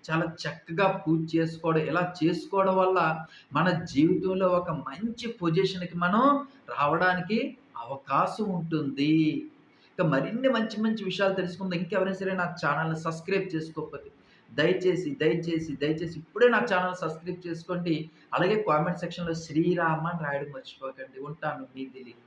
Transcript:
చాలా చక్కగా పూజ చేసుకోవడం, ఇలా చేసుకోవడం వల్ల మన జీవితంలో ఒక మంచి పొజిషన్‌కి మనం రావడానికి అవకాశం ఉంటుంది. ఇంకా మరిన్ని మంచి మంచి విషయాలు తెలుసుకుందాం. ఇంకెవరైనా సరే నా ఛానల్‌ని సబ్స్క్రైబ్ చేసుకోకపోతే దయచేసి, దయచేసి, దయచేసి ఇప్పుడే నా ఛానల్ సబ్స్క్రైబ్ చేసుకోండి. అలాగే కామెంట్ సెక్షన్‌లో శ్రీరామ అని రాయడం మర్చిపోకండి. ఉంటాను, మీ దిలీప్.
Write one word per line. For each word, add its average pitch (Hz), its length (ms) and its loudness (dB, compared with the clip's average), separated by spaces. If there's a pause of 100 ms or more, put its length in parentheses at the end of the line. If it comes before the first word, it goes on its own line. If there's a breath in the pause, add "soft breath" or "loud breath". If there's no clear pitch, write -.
చాలా 165 220 0 (120)
చక్కగా 165 560 -2
పూజ 160 340 2
చేసుకోవడం, 160 580 0
ఇలా 175 160 0 (120)
చేసుకోవడం 190 640 2
వల్ల 185 220 4 (540 loud breath)
మన 165 160 2 (180)
జీవితంలో 190 680 4
ఒక 180 160 0 (120)
మంచి 220 500 -6
పొజిషన్‌కి 175 680 0
మనం 196 260 4 (440 loud breath)
రావడానికి 170 720 2 (420)
అవకాశం 143 720 -2
ఉంటుంది. 151 600 0 (720 soft breath)
ఇంకా - 220 -2
మరిన్ని 196 420 0
మంచి 220 300 0
మంచి 220 260 -2
విషయాలు 190 300 0
తెలుసుకుందాం. 180 420 -4
ఇంకెవరైనా 190 400 0
సరే 190 180 -4
నా 180 200 -2
ఛానల్‌ని 160 440 -2
సబ్స్క్రైబ్ 170 500 -2
చేసుకోకపోతే 156 600 -8 (400 soft breath)
దయచేసి, 180 680 2
దయచేసి, 165 600 0
దయచేసి 156 420 -2
ఇప్పుడే 233 300 4
నా 226 120 4
ఛానల్ 180 360 0
సబ్స్క్రైబ్ 165 460 -6
చేసుకోండి. 175 520 -4 (360 loud breath)
అలాగే 185 320 2
కామెంట్ 170 380 2
సెక్షన్‌లో 170 380 -6
శ్రీరామ 160 680 0
అని 170 160 -4
రాయడం 143 300 -4
మర్చిపోకండి. 135 720 -14
ఉంటాను, 147 460 -8
మీ 131 180 -12
దిలీప్. 123 400 -18